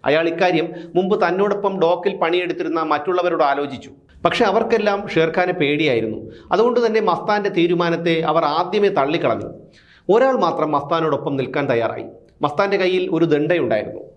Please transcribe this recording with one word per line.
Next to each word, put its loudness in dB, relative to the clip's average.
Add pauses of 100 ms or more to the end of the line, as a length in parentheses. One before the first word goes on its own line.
അയാൾ 2
ഇക്കാര്യം 0 (280)
മുമ്പ് 2
തന്നോടൊപ്പം 0 (100)
ഡോക്കിൽ 0
പണിയെടുത്തിരുന്ന -2 (100)
മറ്റുള്ളവരോട് 0
ആലോചിച്ചു. -6 (340)
പക്ഷെ 0
അവർക്കെല്ലാം 0 (140)
ഷേർഖാനെ 0
പേടിയായിരുന്നു. 0 (340)
അതുകൊണ്ട് 2
തന്നെ 2
മസ്താൻ്റെ -2
തീരുമാനത്തെ 0 (160)
അവർ 2 (140)
ആദ്യമേ 0
തള്ളിക്കളഞ്ഞു. -2 (640)
ഒരാൾ 4
മാത്രം 0
മസ്താനോടൊപ്പം 0
നിൽക്കാൻ -2
തയ്യാറായി. -2 (380)
മസ്താൻ്റെ 0
കയ്യിൽ 2 (120)
ഒരു 4 (100)
ദണ്ഡയുണ്ടായിരുന്നു. 0 (120)